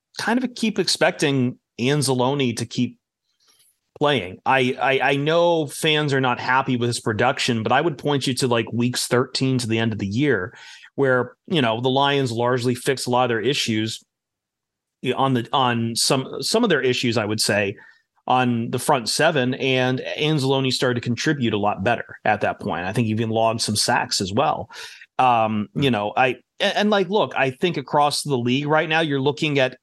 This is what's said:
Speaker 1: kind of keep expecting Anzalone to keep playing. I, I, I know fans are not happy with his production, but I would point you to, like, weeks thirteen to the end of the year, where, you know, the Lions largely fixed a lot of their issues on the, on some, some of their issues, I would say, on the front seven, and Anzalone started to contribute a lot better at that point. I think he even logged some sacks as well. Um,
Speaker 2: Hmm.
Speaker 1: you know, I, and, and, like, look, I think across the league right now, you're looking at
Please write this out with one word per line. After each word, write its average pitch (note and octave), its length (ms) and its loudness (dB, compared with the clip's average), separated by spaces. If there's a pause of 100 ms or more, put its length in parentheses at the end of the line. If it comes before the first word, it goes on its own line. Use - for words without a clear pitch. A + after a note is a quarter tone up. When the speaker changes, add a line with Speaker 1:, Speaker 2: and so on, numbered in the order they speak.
(180)
Speaker 1:
kind A#3+ 260 0
of B3 100 -8
keep - 240 -2
expecting C#3+ 800 0 (220)
Anzalone C3 760 0
to A#2 100 -6
keep B2 320 -4 (1000)
playing. A#2 460 0
I, B2+ 360 2
I, C3 320 2
I C#3+ 40 2
know D#3+ 500 2
fans D3+ 460 0
are C#3 100 2
not B2 180 0
happy B2+ 360 2
with A#2+ 120 0
his A#2+ 120 -4
production, A#2+ 640 0
but A#2 100 -2
I C3 80 4
would D#3+ 160 -2
point C#3+ 300 -2
you C3+ 80 0
to, C3 140 -2
like, A#2 240 0
weeks B2 340 -2
thirteen C3 520 0
to A#2 80 -2
the A2 120 0
end A2+ 140 0
of G#2 60 -6
the G2+ 80 -4
year, G#2+ 500 -2 (380)
where, B2+ 420 0 (120)
you D#3+ 120 2
know, A2+ 200 0
the C3 100 0
Lions C#3 420 2
largely B2 420 0
fixed C3 320 -4
a C3 40 -4
lot B2 140 2
of B2 40 0
their A2+ 120 -2
issues A2 600 -2 (1120)
on C3+ 180 2
the, A#2 180 0
on A#2 420 0
some, - 460 -2
some A#3 240 0
of A3 60 2
their C#3+ 100 2
issues, B2 380 0
I G#2+ 80 0
would A2 140 -2
say, G#2 360 0 (500)
on B2 440 0
the B2 80 -2
front B2 300 0
seven, C#3 460 2
and C3 460 0 (160)
Anzalone C3+ 560 0
started B2 220 0
to A#2 120 -4
contribute A#2+ 460 0
a G#2+ 60 0
lot G2+ 260 -2
better A2+ 400 -2
at G#2+ 160 2
that F2+ 180 -2
point. F2 280 -4
I F#2+ 60 -4
think A#2+ 140 0
he G#2+ 40 -2
even A2 180 -2
logged A2+ 320 0
some G#2+ 160 -2
sacks - 460 0
as G2 100 -4
well. C3+ 380 -2 (480)
Um, A2 560 2
Speaker 2:
Hmm. D3+ 80 -2
Speaker 1:
you C#3 80 4
know, G#2 260 -2
I, B2+ 200 2 (220)
and, G3 180 0
and, G#3 140 2
like, G3 200 2
look, F#3 260 0
I C3+ 140 2
think E3+ 260 -2
across D3 460 0
the C#3 160 -2
league B2 280 0
right D#3 220 2
now, D#3+ 120 0
you're C#3+ 200 0
looking D3 380 0
at B2+ 240 2